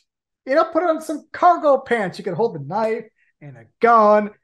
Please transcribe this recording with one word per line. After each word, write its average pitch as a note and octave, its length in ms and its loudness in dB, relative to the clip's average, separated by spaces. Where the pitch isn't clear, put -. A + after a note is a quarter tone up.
You C4 100 -2
know, E4 100 2
put E4 180 -4
on D#4+ 180 -2
some D#4 300 -10
cargo D#4 480 2
pants. A3+ 380 -6
You F#3+ 60 -12
can F#3 120 -6
hold G3 200 -4
the D#3 40 -12
knife A3 460 -6
and C#3 160 -20
a A2+ 80 -20
gun. G#3+ 500 4